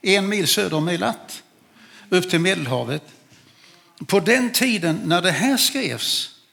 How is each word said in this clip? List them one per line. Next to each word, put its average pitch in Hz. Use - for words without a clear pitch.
en 196
mil 202
söder 180
om 156
Eilat, 190
upp 180
till 170
Medelhavet. 143
På 196
den 233
tiden 196
när 170
det 185
här 233
skrevs -